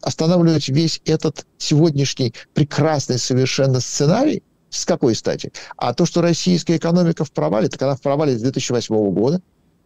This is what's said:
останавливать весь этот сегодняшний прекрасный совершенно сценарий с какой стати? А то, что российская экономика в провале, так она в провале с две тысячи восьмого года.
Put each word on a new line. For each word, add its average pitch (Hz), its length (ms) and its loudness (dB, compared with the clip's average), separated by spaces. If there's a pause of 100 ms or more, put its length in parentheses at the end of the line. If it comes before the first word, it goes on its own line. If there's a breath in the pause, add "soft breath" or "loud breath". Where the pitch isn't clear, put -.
останавливать 165 680 2
весь 156 340 0
этот 160 420 -2 (120)
сегодняшний 143 760 0 (200 loud breath)
прекрасный 143 680 0
совершенно 127 600 0
сценарий 220 600 0 (280)
с - 160 -8
какой 160 300 2
стати? - 360 -6 (260 loud breath)
А 123 160 -2
то, 175 120 2
что 170 160 0
российская 170 560 0
экономика 165 480 0
в - 60 -10
провале, 165 380 0
так - 120 -10
она 135 140 0
в 123 60 -10
провале 143 360 0
с 107 40 -8
две 131 100 0
тысячи 131 200 -4
восьмого 107 400 0
года. 123 300 0 (440)